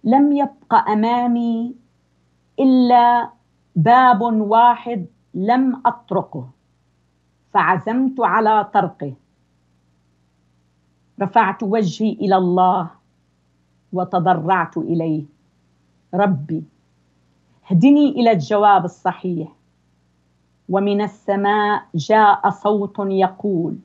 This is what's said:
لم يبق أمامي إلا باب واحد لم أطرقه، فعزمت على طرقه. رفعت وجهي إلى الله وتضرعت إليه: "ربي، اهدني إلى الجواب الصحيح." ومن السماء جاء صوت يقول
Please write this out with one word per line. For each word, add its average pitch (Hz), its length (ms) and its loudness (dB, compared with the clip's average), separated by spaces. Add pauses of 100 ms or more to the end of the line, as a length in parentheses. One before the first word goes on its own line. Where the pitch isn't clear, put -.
لم 285 280 2
يبق 277 420 -4
أمامي 233 1000 -2 (840)
إلا 247 720 2 (460)
باب 240 460 4
واحد 226 840 0 (280)
لم 240 520 -2
أطرقه، 156 640 -6 (1040)
فعزمت 220 680 -2
على 214 440 0 (100)
طرقه. 180 380 -4 (2000)
رفعت 196 400 0
وجهي 208 500 -2
إلى 196 240 -2
الله 185 540 0 (1040)
وتضرعت 180 840 -2
إليه: 160 480 -4 (880)
"ربي، 165 500 -2 (1080)
اهدني 277 380 4
إلى 233 240 2
الجواب 202 520 2
الصحيح." 175 640 -8 (1200)
ومن 202 320 -2
السماء 202 840 -2 (120)
جاء 208 560 2
صوت 202 480 -4
يقول 190 880 -4